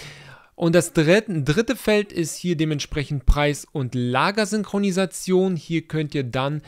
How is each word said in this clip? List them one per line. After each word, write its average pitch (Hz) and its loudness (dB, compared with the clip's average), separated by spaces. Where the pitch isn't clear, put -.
Und 165 2
das 170 4
dritte, 170 2
dritte 190 0
Feld 208 0
ist 165 -4
hier 175 -2
dementsprechend 147 -4
Preis- 147 2
und 131 -6
Lagersynchronisation. 185 0
Hier 160 -4
könnt 156 -4
ihr 147 -2
dann, 135 -4